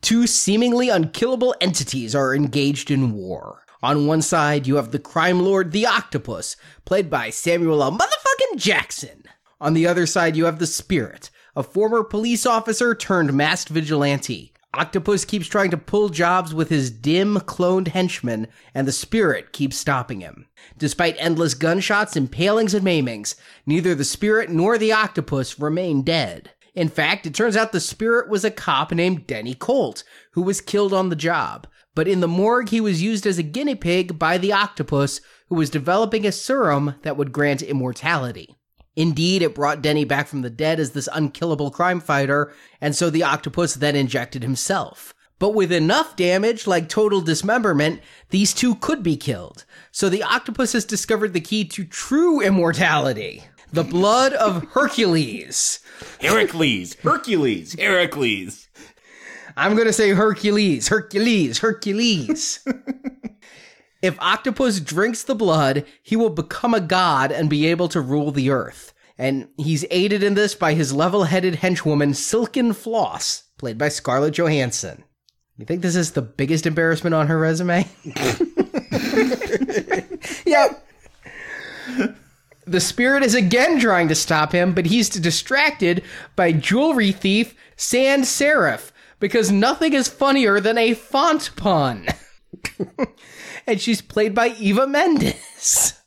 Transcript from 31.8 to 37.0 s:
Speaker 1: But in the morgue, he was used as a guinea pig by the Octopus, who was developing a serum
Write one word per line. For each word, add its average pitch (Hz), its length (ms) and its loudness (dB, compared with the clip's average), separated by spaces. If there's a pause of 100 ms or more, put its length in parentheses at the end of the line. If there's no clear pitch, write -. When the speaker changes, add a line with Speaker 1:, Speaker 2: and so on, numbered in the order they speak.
Speaker 1:
But 160 140 0
in 190 100 2
the 175 80 2
morgue, 208 440 2
he 226 100 2
was 196 200 0
used 202 280 -2
as 180 100 0
a 170 60 -2
guinea 254 320 -4
pig 180 420 -2
by 165 200 2
the 196 140 0
Octopus, 151 680 0 (280)
who 180 60 -2
was 160 160 0
developing 202 560 0
a 190 60 0
serum 147 720 0